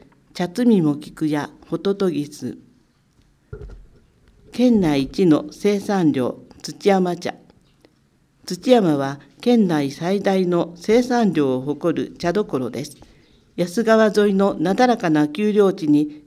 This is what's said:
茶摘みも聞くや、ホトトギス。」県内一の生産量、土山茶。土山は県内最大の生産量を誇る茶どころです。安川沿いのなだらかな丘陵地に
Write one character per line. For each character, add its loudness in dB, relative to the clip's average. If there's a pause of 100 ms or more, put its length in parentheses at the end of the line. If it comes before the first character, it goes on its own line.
(320)
茶 -6
摘 -2
み 4
も 0
聞 -16
く -4
や、 -4 (180)
ホ -6
ト -2
ト -2
ギ -6
ス。」 -12 (2000)
県 2
内 0
一 0
の 4
生 -2
産 0
量、 -4 (220)
土 -4
山 2
茶。 -10 (1120)
土 -4
山 4
は -6 (200)
県 2
内 0
最 -4
大 0
の 0
生 2
産 0
量 0
を -4
誇 -4
る -20
茶 -4
ど 0
こ -6
ろ -4
で -8
す。 -20 (600)
安 -2
川 4
沿 2
い 0
の 2
な 0
だ 4
ら 2
か -2
な 2
丘 -2
陵 4
地 -4
に 0